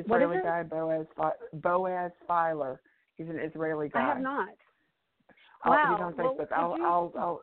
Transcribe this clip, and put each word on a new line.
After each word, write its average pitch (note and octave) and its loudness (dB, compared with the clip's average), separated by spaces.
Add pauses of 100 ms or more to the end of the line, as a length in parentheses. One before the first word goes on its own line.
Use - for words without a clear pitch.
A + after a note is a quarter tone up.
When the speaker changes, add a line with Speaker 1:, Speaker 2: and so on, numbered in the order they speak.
Speaker 1:
What A#3 4
is - 6
Speaker 2:
Israeli F3 2
Speaker 1:
it? F#4 -2
Speaker 2:
guy, E3+ 0
Boaz D#3+ -2 (100)
Fi-, D#3 0 (220)
Boaz F3+ 0 (180)
Fyler. D#3+ 0 (360)
He's E3 -10
an D#3+ -6
Israeli D#3 -4
Speaker 1:
I A#3 2
have B3 0
Speaker 2:
guy. C4 -4
Speaker 1:
not. C4 -4 (1120)
Speaker 2:
I'll, - 6
Speaker 1:
Wow. C#4 6
Speaker 2:
he's F#3 -2
on E4+ -6
Speaker 1:
Well, C5 0
Speaker 2:
Facebook. - -4
Speaker 1:
could - -2
Speaker 2:
I'll, E3+ 0
Speaker 1:
you E4+ 0
Speaker 2:
I'll, F3 2
I'll, E3+ -4